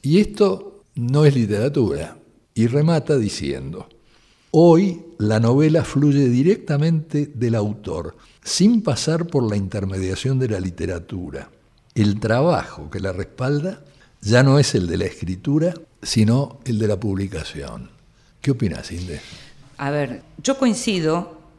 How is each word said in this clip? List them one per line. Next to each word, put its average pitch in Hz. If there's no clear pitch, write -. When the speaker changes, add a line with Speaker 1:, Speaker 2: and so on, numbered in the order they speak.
Speaker 1:
Y 165
esto 202
no 131
es 139
literatura. 107
Y 113
remata 147
diciendo, 73
"Hoy 170
la 107
novela 143
fluye 139
directamente 151
del 117
autor, 98
sin 214
pasar 160
por 131
la 104
intermediación 95
de 127
la 101
literatura. 90
El 104
trabajo 113
que 90
la 95
respalda 143
ya 117
no 139
es -
el 92
de 85
la 92
escritura, 143
sino 117
el 113
de 107
la 101
publicación". 80
¿Qué 139
opinás, 95
Inde? 87
Speaker 2:
A 139
ver, 139
yo 269
coincido. 185